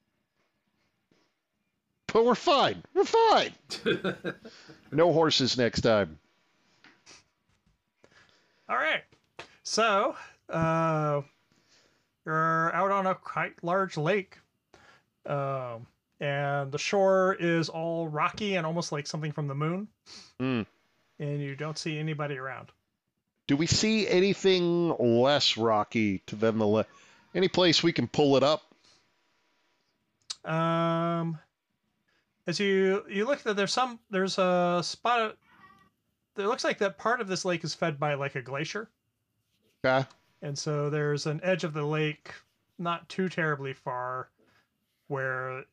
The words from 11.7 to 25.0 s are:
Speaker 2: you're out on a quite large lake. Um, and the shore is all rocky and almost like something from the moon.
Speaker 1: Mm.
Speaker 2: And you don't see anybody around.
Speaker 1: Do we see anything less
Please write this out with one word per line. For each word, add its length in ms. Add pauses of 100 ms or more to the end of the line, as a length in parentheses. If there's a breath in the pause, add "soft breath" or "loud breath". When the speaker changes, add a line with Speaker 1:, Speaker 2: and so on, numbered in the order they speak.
Speaker 2:
you're 480
out 160
on 160
a 80
quite 400 (100)
large 320
lake. 400 (880 soft breath)
Um, 600 (340)
and 500
the 60
shore 640
is 300
all 360
rocky 500
and 100
almost 260
like 140
something 260
from 160
the 60
moon. 340 (500 loud breath)
Speaker 1:
Mm. 280 (520)
Speaker 2:
And 220
you 160
don't 220
see 200
anybody 380
around. 320 (800)
Speaker 1:
Do 100
we 100
see 400
anything 920
less 580